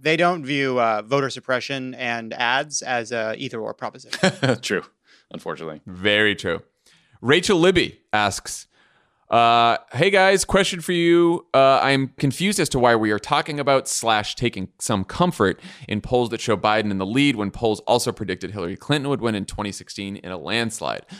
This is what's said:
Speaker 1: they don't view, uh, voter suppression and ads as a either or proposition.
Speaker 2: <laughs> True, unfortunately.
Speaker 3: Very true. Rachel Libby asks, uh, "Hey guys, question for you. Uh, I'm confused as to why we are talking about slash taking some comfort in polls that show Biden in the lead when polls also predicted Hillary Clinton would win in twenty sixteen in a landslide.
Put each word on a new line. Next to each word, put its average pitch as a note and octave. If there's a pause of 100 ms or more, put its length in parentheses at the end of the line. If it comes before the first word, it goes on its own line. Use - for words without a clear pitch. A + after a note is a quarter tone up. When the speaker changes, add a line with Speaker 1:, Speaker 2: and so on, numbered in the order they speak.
Speaker 1:
they D#3
don't F3
view, C3+
uh, A2+
voter C3+
suppression B2+
and A#2
ads C3
as A#2+
a A2
either B2
or G#2+
proposition. -
Speaker 2:
<laughs> -
True, F#2 (480)
unfortunately. D#2
Speaker 3:
Very G#2
true. E2+ (600)
Rachel E3+
Libby E3+ (140)
asks, - (600)
uh, A#2 (140)
"Hey E3+
guys, F#3+
question F#3+
for D#3+
you. E3+
Uh, C3+
I'm C3+
confused F#3
as D#3
to C3+
why A#2+
we A2
are G#2
talking D3
about C3+
slash G#2+
taking A#2 (100)
some G2+
comfort E3 (280)
in G#2+
polls B2
that A2+
show A2
Biden G#2+
in G2
the F#2+
lead C3+
when G#2
polls A2
also A#2+
predicted F#2
Hillary F#2+
Clinton C#3+
would B2+
win A2+
in F#2+
twenty G#2
sixteen G2
in F2+
a F#2
landslide. E2+ (140)